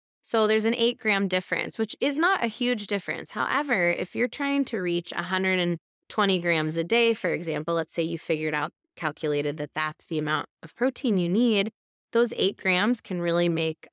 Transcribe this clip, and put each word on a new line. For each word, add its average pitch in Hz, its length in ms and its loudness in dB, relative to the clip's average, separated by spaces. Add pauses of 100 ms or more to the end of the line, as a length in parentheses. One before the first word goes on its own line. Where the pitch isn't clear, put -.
(240)
So 220 240 2
there's 214 180 2
an 226 80 2
eight 233 240 0
gram 202 300 0
difference, 180 500 -2
which 220 240 -4
is 277 160 0
not 349 260 2
a 233 40 0
huge 226 400 -2
difference. - 440 -6
However, 220 600 0
if - 240 -6
you're 226 120 0
trying 277 380 -2
to 214 140 -4
reach 175 320 -2
a 196 100 -4
hundred 185 380 0
and 175 180 0 (320)
twenty 196 300 2
grams 165 360 0
a 165 80 0
day, 233 300 4
for 190 180 -2
example, 160 440 -2
let's 165 180 -4
say - 80 0
you 165 160 -2
figured 156 380 -2
out, 151 160 -2 (240)
calculated 151 600 -2
that 151 180 -8
that's 156 320 -4
the 160 100 -2
amount 151 300 -2 (160)
of - 120 -18
protein 240 440 0
you 175 100 2
need, 214 420 4 (400)
those 233 260 2
eight 185 200 2
grams 196 440 2
can 180 200 -6
really 175 280 2
make 160 440 -2